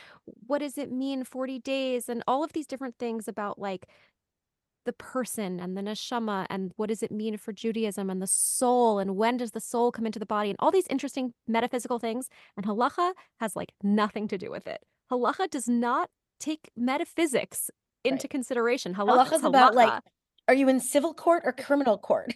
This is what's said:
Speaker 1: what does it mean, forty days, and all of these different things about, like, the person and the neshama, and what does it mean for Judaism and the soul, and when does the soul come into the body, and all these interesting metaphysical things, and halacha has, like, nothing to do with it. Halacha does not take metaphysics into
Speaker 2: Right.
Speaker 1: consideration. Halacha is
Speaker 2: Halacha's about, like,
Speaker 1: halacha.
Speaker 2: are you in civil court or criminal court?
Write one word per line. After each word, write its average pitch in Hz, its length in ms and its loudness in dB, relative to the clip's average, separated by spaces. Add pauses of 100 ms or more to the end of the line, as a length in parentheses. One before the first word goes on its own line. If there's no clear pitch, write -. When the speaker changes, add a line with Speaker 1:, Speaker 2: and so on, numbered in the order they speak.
(260)
Speaker 1:
what 269 340 -6
does 294 180 -6
it 277 140 -6
mean, 262 340 -4
forty 262 340 -8
days, 262 480 -2
and 233 200 -6
all 269 160 0
of 330 100 -8
these 311 140 -6
different 262 320 -10
things 226 280 -6
about, 208 320 -6
like, 196 280 -8 (1000)
the 240 80 -4
person 202 640 -6
and 180 180 -8
the 196 40 -6
neshama, 208 680 -4
and 190 280 -6
what 214 120 -2
does 226 140 -4
it - 80 -6
mean 214 260 -4
for 214 160 -10
Judaism 208 560 -2
and 185 120 -2
the 185 60 -4
soul, 240 720 2
and 196 180 -2
when 233 200 2
does 233 140 -4
the 220 100 -8
soul 240 300 0
come 226 140 -6
into 220 140 -4
the 208 60 -6
body, 208 240 -2
and 196 100 -6
all 311 120 4
these 370 160 2
interesting 262 460 -4 (140)
metaphysical 233 520 0
things, 233 300 -6 (280)
and 185 80 -8
halacha 262 480 0 (260)
has, 220 160 -4
like, - 180 -8 (100)
nothing 208 460 2
to 202 80 -4
do - 140 -8
with - 160 -10
it. - 160 -10 (280)
Halacha 262 380 0
does 247 200 -4
not 240 400 0 (300)
take - 360 -8
metaphysics 262 960 -2 (320)
into 269 240 -2
Speaker 2:
Right. - 20 -10
Speaker 1:
consideration. 240 640 -2
Halacha 240 320 6
is 294 80 0
Speaker 2:
Halacha's 294 80 0
about, 262 300 8
like, 233 200 6
Speaker 1:
halacha. - 80 -4 (480)
Speaker 2:
are 240 40 8
you 269 160 6
in 262 120 4
civil 285 320 2
court 339 320 4
or 247 80 0
criminal 269 440 2
court? - 380 0